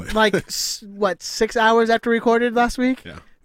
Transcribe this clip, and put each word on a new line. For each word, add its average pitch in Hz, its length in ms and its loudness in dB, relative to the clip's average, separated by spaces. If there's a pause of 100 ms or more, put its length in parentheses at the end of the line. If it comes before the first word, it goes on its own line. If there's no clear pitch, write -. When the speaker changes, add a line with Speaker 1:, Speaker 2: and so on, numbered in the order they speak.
Speaker 1:
it. - 120 -8
<laughs> - 20 -2
Speaker 2:
like, 214 180 4
s-, - 520 -6
what, 202 360 -4
six - 340 -4
hours 226 360 4
after 226 180 0
we 233 80 2
recorded 233 380 2
last 240 240 0
week? 254 260 -2
Speaker 1:
Yeah. - 140 -16 (260)